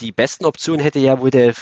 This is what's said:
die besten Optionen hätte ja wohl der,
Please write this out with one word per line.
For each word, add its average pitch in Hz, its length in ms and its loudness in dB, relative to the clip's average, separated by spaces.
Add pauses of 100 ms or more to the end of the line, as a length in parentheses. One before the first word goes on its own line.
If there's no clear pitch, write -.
die 113 120 -12
besten - 340 -4
Optionen 156 360 -4
hätte 147 160 -2
ja 135 220 2
wohl 131 100 0
der, 123 200 4 (120)